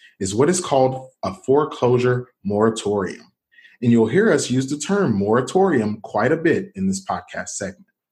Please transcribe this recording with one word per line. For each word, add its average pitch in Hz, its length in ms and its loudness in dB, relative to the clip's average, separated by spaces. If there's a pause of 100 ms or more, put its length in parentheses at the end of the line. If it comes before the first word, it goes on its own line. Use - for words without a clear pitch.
(200)
is 95 140 -4
what 135 160 2
is 185 100 0
called 131 480 0 (140)
a 98 140 -6 (100)
foreclosure 123 840 0 (140)
moratorium. 104 880 -2 (520)
And 120 80 4
you'll 113 160 6
hear 190 240 2
us 143 180 0
use 131 180 0
the 147 120 -6
term 190 340 0
moratorium 113 880 0
quite 110 300 0
a 160 60 2
bit 143 360 -2
in 95 140 -4
this - 180 -4
podcast - 440 -8
segment. - 360 -12 (260)